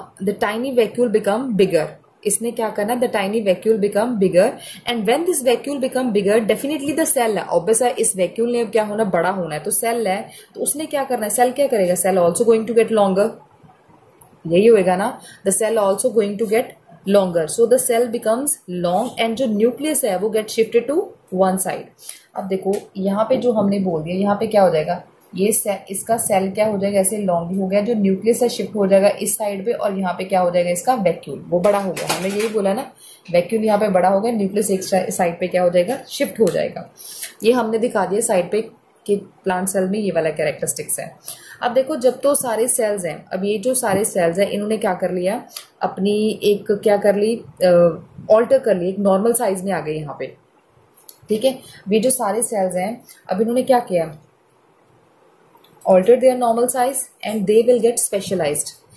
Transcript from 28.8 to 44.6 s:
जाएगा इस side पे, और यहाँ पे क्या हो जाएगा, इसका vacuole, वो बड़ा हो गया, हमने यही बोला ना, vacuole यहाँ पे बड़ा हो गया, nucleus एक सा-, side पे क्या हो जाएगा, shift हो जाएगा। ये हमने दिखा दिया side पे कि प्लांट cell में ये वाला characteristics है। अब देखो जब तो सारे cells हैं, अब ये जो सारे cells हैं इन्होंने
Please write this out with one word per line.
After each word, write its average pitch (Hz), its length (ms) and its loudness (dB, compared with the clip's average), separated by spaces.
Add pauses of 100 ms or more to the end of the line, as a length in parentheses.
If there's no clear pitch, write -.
जाएगा 196 220 6
इस - 280 -2
side 202 300 -6
पे, - 60 0
और - 260 -4
यहाँ 185 140 -2
पे 185 120 -8
क्या 185 160 0
हो 180 100 2
जाएगा, 175 200 2
इसका 175 240 0
vacuole, 170 540 -2
वो 175 120 0
बड़ा 202 180 4
हो 190 140 -4
गया, 160 220 -6
हमने 175 140 -4
यही 208 200 -2
बोला 202 240 0
ना, 247 200 -6 (400)
vacuole 175 320 0
यहाँ 214 140 4
पे 214 100 2
बड़ा 185 200 4
हो 196 120 4
गया, 240 120 0
nucleus 202 380 0
एक 190 140 0
सा-, - 260 0
side 175 300 -2
पे 185 80 -2
क्या 180 140 0
हो 180 80 4
जाएगा, 180 280 2 (100)
shift 285 320 -4
हो 214 60 6
जाएगा। - 440 -4 (520)
ये 220 100 4
हमने 226 260 0
दिखा 214 280 0
दिया 196 140 -2
side 185 300 0
पे 208 100 -2 (460)
कि 202 100 0
प्लांट 190 520 -6
cell 190 160 -2
में 196 140 -2
ये 202 120 -2
वाला 160 200 0
characteristics 151 680 -4
है। - 160 -14 (460)
अब 233 120 -2
देखो 262 220 2
जब 247 240 0
तो 285 140 2
सारे 247 340 0
cells 208 360 -2
हैं, 156 280 -8
अब 185 120 -4
ये 214 140 -2
जो 247 160 0
सारे 214 300 0
cells 175 340 0
हैं 196 120 0
इन्होंने 208 260 -2